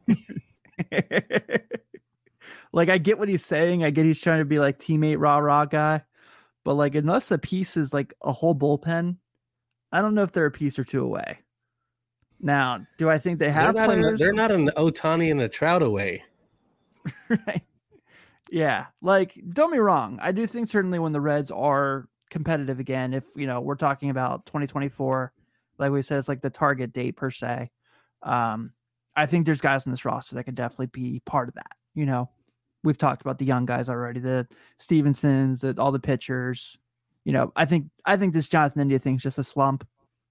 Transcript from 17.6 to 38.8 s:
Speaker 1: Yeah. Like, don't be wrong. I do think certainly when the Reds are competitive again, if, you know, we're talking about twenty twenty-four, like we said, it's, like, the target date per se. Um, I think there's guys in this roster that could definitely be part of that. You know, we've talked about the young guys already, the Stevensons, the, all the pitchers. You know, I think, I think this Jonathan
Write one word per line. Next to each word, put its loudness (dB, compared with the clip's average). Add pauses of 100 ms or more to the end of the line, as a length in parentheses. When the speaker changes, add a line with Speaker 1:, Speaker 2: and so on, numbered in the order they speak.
Speaker 1:
Yeah. 0 (140)
Like, 2
don't 2
be 2
wrong. 2
I -2
do -2
think -6
certainly 0
when -2
the -2
Reds -2
are 0 (260)
competitive -2
again, -4
if, -4 (140)
you -4
know, -4
we're -4
talking -2
about -4
twenty -4
twenty-four, -4 (460)
like 0
we 0
said, -4
it's, -6
like, -4
the -4
target 0
date -6
per -6
se. -8 (520)
Um, -4 (440)
I 2
think 2
there's 0
guys 0
in -4
this -8
roster -6
that -8
could -12
definitely -6
be -8
part -2
of -14
that. -18 (220)
You -2
know, -2 (540)
we've 0
talked 0
about -4
the -4
young 2
guys -2
already, -6
the -2 (300)
Stevensons, 2
the, -2
all 2
the -2
pitchers. -4 (460)
You -2
know, 2
I 4
think, 2 (200)
I 4
think 2
this 0
Jonathan 2